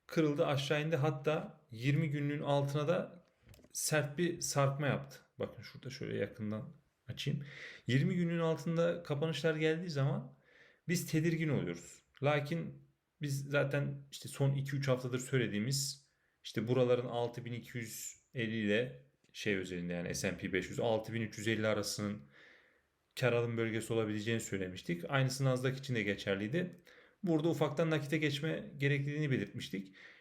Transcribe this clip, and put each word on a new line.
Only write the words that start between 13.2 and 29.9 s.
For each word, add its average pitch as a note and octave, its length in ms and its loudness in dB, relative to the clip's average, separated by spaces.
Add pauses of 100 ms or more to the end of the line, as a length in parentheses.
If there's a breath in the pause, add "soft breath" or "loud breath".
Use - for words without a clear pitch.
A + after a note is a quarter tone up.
biz C#3 260 -4
zaten C#3+ 640 0
işte - 180 -12
son C#3 260 2
iki C#3 220 -2
üç C#3 120 0
haftadır B2+ 300 2
söylediğimiz A#2+ 880 0 (380 soft breath)
işte A2 240 -2
buraların B2 380 4
altı A#2 380 -2
bin A#2 80 -6
iki A#2+ 260 -8
yüz - 380 -10 (180)
elli A2+ 220 -2
ile G#2+ 460 2 (300)
şey G#2+ 240 0
özelinde F2+ 360 -4
yani F2 220 -4
S G2 140 0
and F2 100 -4
P F#2 140 -4
beş F2+ 180 2
yüz, G2+ 100 -4
altı A2 320 2
bin A2+ 100 -2
üç G#2+ 160 -6
yüz G#2+ 100 -2
elli A2 180 2
arasının G#2 560 0 (1000 loud breath)
kar B2 120 4
alım A#2 240 2
bölgesi A2+ 360 0
olabileceğini A2 480 0
söylemiştik. G2 680 -6
Aynısı C3+ 360 0
Nasdaq B2+ 280 2
için B2+ 220 -4
de A2+ 80 0
geçerliydi. G#2 800 -2 (420 loud breath)
Burada E3 260 4
ufaktan D#3 420 2
nakite D3+ 280 2
geçme D#3 600 -2
gerekliliğini C#3+ 520 2
belirtmiştik. A#2+ 640 -4 (260 loud breath)